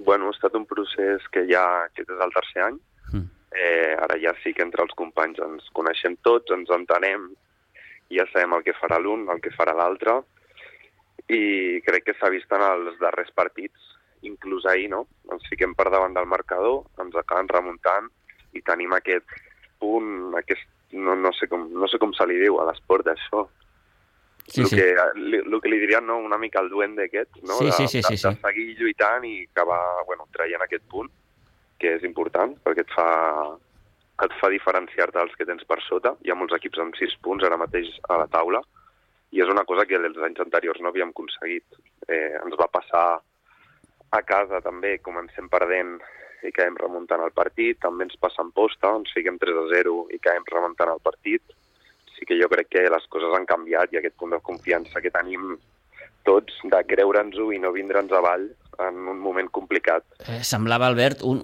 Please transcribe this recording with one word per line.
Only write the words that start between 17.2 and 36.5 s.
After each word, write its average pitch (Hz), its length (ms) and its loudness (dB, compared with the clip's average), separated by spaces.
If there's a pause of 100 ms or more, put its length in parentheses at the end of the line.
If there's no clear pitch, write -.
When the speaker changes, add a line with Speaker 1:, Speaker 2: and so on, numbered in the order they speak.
Speaker 1:
remuntant 90 580 0 (460)
i 90 120 -12
tenim 87 280 0
aquest 90 400 -2 (480)
punt, 104 560 -4
aquest, - 280 -4 (280)
no, 95 240 0
no 92 160 2
sé - 160 -4
com, 85 240 -4
no 95 160 0
sé 120 120 0
com 101 120 2
se 92 160 2
li 90 100 0
diu 95 200 4
a 80 100 0
l'esport, 92 400 0
això. 101 360 -2 (1000)
Speaker 2:
Sí, - 160 -2
Speaker 1:
Lo - 80 2
Speaker 2:
sí. 104 80 2
Speaker 1:
que, 90 280 6 (120)
li, 107 240 0
lo 110 180 -2
que - 80 0
li 110 140 2
dirien, 110 240 2
no? 113 160 -2
Una 107 160 -2
mica 104 240 -2
el 90 80 -4
duende 101 380 -2
aquest, - 340 -6
no? 95 160 -2
Speaker 2:
Sí, 127 80 2
Speaker 1:
De, 151 60 2
Speaker 2:
sí, 127 160 2
sí, 131 100 -2
Speaker 1:
de, 95 100 2
Speaker 2:
sí, 107 80 2
sí. 98 120 0
Speaker 1:
de 104 160 0
seguir 104 220 -2 (120)
lluitant 117 480 0
i 104 220 -10
acabar, 87 320 2 (260)
bueno, 85 260 -8
traient 85 300 -2
aquest 85 280 -4
punt, 110 200 -8 (720)
que 82 160 2
és 87 80 -4
important, 87 560 0
perquè 85 240 0
et - 80 -14
fa, 85 140 4 (1120)
et - 160 -2
fa 98 160 4
diferenciar-te 90 640 0
dels 85 160 0
que 85 160 -6
tens 82 160 -10
per - 220 0
sota. 117 340 0
Hi - 80 -2
ha 87 80 0
molts 87 160 -2